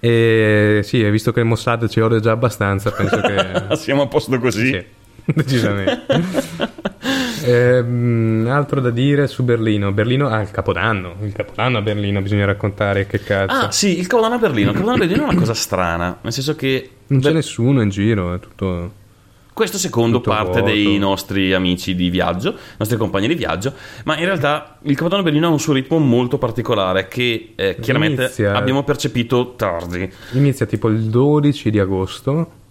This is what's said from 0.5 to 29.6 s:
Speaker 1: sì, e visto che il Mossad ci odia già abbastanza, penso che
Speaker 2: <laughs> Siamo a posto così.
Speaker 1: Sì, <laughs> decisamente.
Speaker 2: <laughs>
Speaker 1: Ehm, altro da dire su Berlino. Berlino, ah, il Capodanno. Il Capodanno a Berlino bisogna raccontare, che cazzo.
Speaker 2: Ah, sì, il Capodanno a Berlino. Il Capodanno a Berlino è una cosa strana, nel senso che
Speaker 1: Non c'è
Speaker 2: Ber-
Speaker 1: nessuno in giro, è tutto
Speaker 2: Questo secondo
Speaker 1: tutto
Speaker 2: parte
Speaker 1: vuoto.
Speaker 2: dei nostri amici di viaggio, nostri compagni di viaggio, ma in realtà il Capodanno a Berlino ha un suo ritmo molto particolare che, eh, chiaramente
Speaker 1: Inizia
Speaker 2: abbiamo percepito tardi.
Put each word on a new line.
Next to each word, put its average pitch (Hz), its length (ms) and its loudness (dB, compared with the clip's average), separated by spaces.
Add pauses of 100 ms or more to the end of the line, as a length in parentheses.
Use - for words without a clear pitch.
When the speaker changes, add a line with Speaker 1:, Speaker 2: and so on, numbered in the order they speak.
Speaker 1:
sì, 113 180 0
e 104 100 4
visto 110 200 2
che - 80 0
il 117 60 2
Mossad 117 420 0
ci 110 140 0
odia 113 180 2
già 110 120 2
abbastanza, 104 600 0
penso - 300 0
che 98 540 -2
Speaker 2:
<laughs> - 40 -4
Siamo 139 220 0
a 277 60 0
posto 123 300 0
così. 117 300 0
Speaker 1:
Sì, 95 180 -2 (380)
<laughs> - 100 -2
decisamente. 113 760 0
Speaker 2:
<laughs> - 760 -4 (640)
Speaker 1:
Ehm, 120 1040 2
altro 143 300 0
da 123 100 0
dire 139 380 2
su - 160 -4
Berlino. 110 480 2
Berlino, 120 380 0
ah, 110 120 0
il 95 100 -4
Capodanno. 92 720 -2
Il 101 100 -6
Capodanno 120 440 -2
a 101 40 0
Berlino 101 400 0
bisogna 101 240 0
raccontare, 101 600 0
che - 160 -4
cazzo. 101 440 0
Speaker 2:
Ah, - 60 -4
sì, 180 280 0
il 180 80 -4
Capodanno 226 280 2
a - 20 -2
Berlino. 131 320 2
Il 104 80 -2
Capodanno 226 260 0
a - 20 2
Berlino 247 220 0
è - 40 0
una 180 80 2
cosa 131 140 2
strana, 87 680 -2
nel 113 100 -6
senso 135 240 -4
che 135 340 -2 (180)
Speaker 1:
Non 139 120 4
c'è 131 60 0
Speaker 2:
Ber- 156 100 4
Speaker 1:
nessuno 135 460 2
in 104 80 2
giro, 98 440 0
è 90 60 -6
tutto 87 520 -6 (600)
Speaker 2:
Questo - 260 -4
secondo 117 420 0
Speaker 1:
tutto - 100 -2
Speaker 2:
parte 95 320 0
Speaker 1:
vuoto. 98 120 2
Speaker 2:
dei 104 240 2
nostri 98 560 0
amici 90 420 0
di 90 140 2
viaggio, 87 460 -2 (220)
nostri 107 200 0
compagni 98 300 0
di 165 80 2
viaggio, 95 380 -4 (320)
ma 156 120 -2
in 160 60 -2
realtà 151 600 -2
il 143 120 0
Capodanno 175 260 0
a 180 40 0
Berlino 156 220 2
ha - 20 2
un 151 100 2
suo 147 140 0
ritmo 135 240 0
molto 123 400 2
particolare 104 720 0
che, 123 460 -2
eh, 95 260 -2
chiaramente 127 400 0
Speaker 1:
Inizia 107 340 0
Speaker 2:
abbiamo 131 280 0
percepito 123 760 -2
tardi. 90 520 -4 (220)